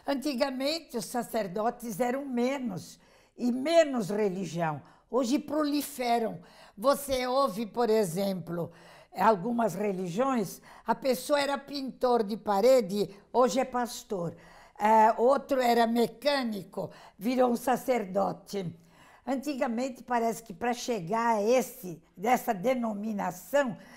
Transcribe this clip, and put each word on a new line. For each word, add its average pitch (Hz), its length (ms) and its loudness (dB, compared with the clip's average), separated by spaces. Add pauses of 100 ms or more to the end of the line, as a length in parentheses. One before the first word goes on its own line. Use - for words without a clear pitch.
Antigamente, 277 880 -4
os 220 100 -4
sacerdotes 220 920 -4
eram 247 260 -2
menos 247 760 -4 (360)
e 240 140 0
menos 269 600 2
religião. 170 720 -2 (300)
Hoje 254 280 2
proliferam. 247 1000 -2 (360)
Você 254 500 0
ouve, 247 400 0
por 233 240 0
exemplo, 180 800 0 (440)
algumas 220 600 2
religiões, 202 880 -2 (240)
a 233 80 0
pessoa 269 460 0
era 277 180 -2
pintor 254 640 0
de 208 140 -4
parede, 202 760 4 (220)
hoje 240 280 4
é 247 40 2
pastor. 226 680 -4 (440)
É, 220 420 6
outro 269 400 4
era 240 260 4
mecânico, 233 1040 -2 (280)
virou 247 320 2
um 233 60 2
sacerdote. 202 1160 -2 (500)
Antigamente, 254 800 -4
parece 226 400 -2
que - 100 -16
para 240 200 -2
chegar 226 640 -2
a 202 60 0
esse, 220 600 0 (140)
dessa 240 360 0
denominação, 214 1200 -2 (200)